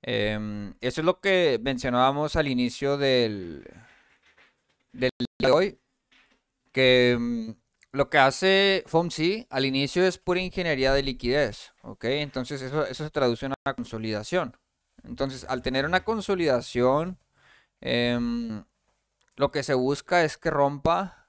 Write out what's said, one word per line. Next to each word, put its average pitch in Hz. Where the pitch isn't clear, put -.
Em, 107
eso 127
es 160
lo 180
que 175
mencionábamos 135
al 151
inicio 135
del, 110
del 127
día 135
de -
hoy, 175
que, 127
em, 117
lo 139
que 151
hace 190
fomc 170
al 135
inicio 139
es 180
pura 180
ingeniería 160
de 139
liquidez, 127
¿ok? -
Entonces 135
eso, 135
eso 151
se 151
traduce 127
en 135
una 135
consolidación. 113
Entonces, 131
al 127
tener 135
una 180
consolidación, 151
em, 120
lo 139
que 147
se 147
busca 139
es 151
que -
rompa 147